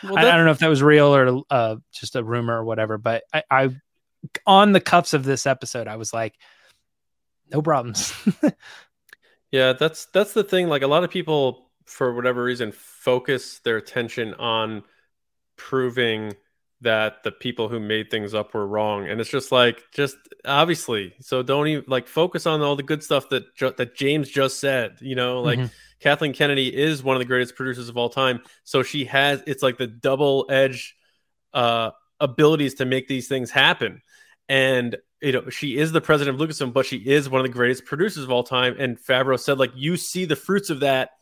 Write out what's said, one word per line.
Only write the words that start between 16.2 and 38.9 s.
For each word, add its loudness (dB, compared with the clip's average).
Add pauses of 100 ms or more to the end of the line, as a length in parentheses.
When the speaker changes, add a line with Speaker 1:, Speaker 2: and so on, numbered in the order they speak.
Speaker 1:
that -2
the -4
people -6
who -8
made -4
things -6
up -4
were -4
wrong. -4
And -6
it's -10
just -6
like, 2 (120)
just -4 (260)
obviously. 0
So -2
don't 0
even, -4
like, -2
focus -2
on 0
all 0
the -6
good -4
stuff -2
that -4
ju-, -2
that -6
James -2
just -2
said, -2
you -10
know, -2
like, 0
Speaker 2:
Mm-hmm. -6 (260)
Speaker 1:
Kathleen 0
Kennedy 2
is -2
one 0
of 0
the -4
greatest -2
producers -8
of -18
all -2
time. 0 (240)
So 0
she -6
has, 0
it's -4
like 0
the -4
double-edged, 0 (600)
uh, 0 (280)
abilities 2
to -4
make -2
these -6
things -4
happen. 0 (480)
And, 0 (240)
you 0
know, -4
she -6
is 0
the 0
president 0
of -2
Lucasfilm, -6
but 2
she -8
is 2
one 0
of -2
the -6
greatest -2
producers -6
of -10
all 0
time. -2
And -6